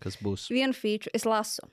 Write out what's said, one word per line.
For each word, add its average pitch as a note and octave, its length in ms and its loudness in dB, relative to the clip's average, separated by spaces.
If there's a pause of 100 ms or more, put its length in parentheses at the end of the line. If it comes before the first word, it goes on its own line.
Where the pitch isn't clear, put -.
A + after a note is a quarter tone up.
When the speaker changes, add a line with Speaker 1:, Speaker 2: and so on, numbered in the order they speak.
Speaker 1:
kas - 160 -6
būs. G2+ 320 -2
Speaker 2:
Vienu C4 240 4
feature, G#3+ 400 -2
es A3 80 0
lasu. A3 500 2